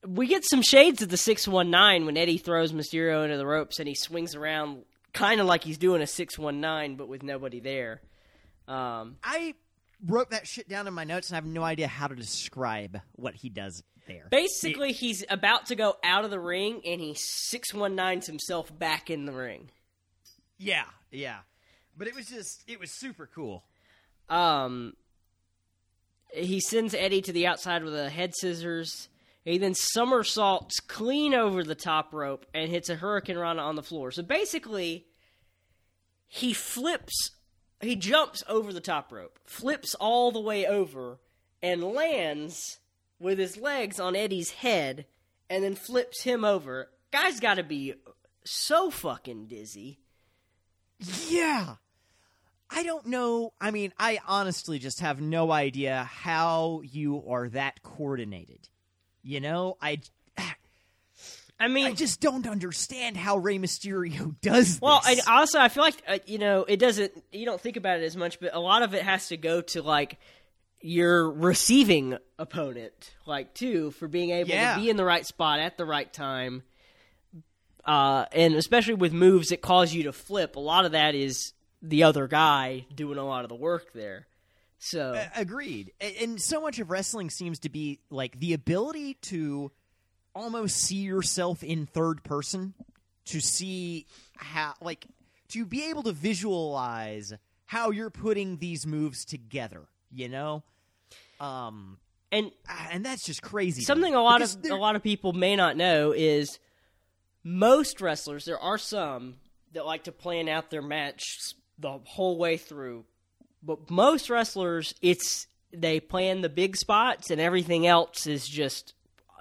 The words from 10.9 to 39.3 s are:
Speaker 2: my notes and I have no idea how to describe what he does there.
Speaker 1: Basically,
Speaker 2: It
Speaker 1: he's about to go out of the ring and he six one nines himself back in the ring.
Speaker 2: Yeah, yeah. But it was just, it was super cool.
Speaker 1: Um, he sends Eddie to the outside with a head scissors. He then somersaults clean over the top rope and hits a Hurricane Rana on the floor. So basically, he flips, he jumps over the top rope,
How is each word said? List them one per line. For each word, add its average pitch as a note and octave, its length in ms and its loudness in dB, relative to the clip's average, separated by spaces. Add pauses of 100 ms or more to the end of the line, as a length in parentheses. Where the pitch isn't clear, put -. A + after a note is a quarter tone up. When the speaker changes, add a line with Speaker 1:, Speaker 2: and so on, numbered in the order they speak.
Speaker 2:
my E3 100 -6
notes E3+ 260 -6
and F3 60 -8
I - 20 -4
have D#3 80 -8
no D#3+ 180 -6
idea D#3+ 240 -2
how C#3+ 200 -6
to C#3 80 -8
describe A2 840 -6 (140)
what A#2+ 220 -10
he C3+ 140 -12
does G2 340 -12 (240)
there. F2 240 -18
Speaker 1:
Basically, C#4+ 600 0
Speaker 2:
It A3+ 40 -4
Speaker 1:
he's G#3+ 340 -6
about G3+ 380 2
to B3 80 -4
go G#3+ 280 0
out F#3 200 2
of G#3+ 80 -6
the G3 80 -6
ring F#3+ 460 -4
and E3+ 160 -6
he D3+ 140 -10
six - 580 -6
one G3+ 220 -2
nines F#3 300 -2
himself D#3 520 -8
back D#3 320 -4
in D3 160 -6
the C#3+ 80 -10
ring. B2 360 -12 (880)
Speaker 2:
Yeah, F3+ 280 -2 (260)
yeah. C3 280 -12 (580)
But G3 100 -12
it A#3+ 80 -12
was B3+ 120 -16
just, A3+ 400 -14
it A#3 120 -16
was F3 120 -14
super A3+ 420 -14
cool. A2 300 -12 (680)
Speaker 1:
Um, C3+ 640 0 (1400)
he F#3 260 -2
sends A3 340 -2
Eddie F#3+ 300 2
to F#3+ 100 -8
the E3+ 140 2
outside F3 360 -2
with D#3 120 -8
a C#3+ 140 -4
head F3 260 -6
scissors. E3+ 760 -6 (360)
He E3+ 120 0
then F#3+ 160 2
somersaults A3 1080 0
clean C#4 540 -2
over G3+ 300 2
the D#3 120 -6
top D#3 380 -2
rope C#3 400 -6
and D#3+ 160 -2
hits F3 200 -4
a E3+ 60 -2
Hurricane F#3+ 420 -4
Rana E3+ 240 -2
on D#3 140 -4
the D3+ 80 -8
floor. C#3 280 -8
So E3+ 100 -8
basically, G3+ 840 -4 (1200)
he B3 260 -4
flips, - 800 -4 (500)
he A#3 140 -2
jumps A#3+ 520 0
over G#3+ 260 -2
the F3 80 -10
top D#3+ 300 -6
rope, G2 340 -16